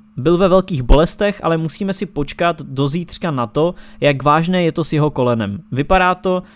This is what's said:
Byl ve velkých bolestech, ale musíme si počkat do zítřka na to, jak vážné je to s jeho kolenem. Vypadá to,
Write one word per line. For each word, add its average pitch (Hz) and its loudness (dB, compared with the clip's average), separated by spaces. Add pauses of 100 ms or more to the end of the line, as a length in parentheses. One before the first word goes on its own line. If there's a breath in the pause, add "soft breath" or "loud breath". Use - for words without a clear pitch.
(180)
Byl 160 2
ve 190 4
velkých 180 2
bolestech, 170 4
ale 165 0
musíme 175 -4
si 190 -6
počkat 165 -4
do 139 -4
zítřka 170 -6
na 123 -2
to, 160 -2 (260 loud breath)
jak 139 0
vážné 170 2
je 160 2
to 160 -4
s - -4
jeho 151 2
kolenem. 113 -2 (120)
Vypadá 180 0
to, 180 -2 (120)